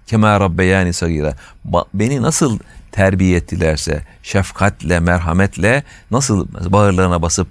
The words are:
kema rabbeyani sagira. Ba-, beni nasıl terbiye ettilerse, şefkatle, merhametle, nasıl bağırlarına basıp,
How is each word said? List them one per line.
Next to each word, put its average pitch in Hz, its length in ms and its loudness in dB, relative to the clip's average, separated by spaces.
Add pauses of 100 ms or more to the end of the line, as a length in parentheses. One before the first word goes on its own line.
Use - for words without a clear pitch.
kema 107 340 2
rabbeyani 92 520 2
sagira. 76 420 -4 (360)
Ba-, 87 240 0
beni 117 280 -2
nasıl 139 360 0 (340)
terbiye 95 440 2
ettilerse, 80 680 -2 (200)
şefkatle, 92 800 -2
merhametle, 87 840 0 (280)
nasıl 107 380 0 (240)
bağırlarına 92 500 4
basıp, 85 280 -2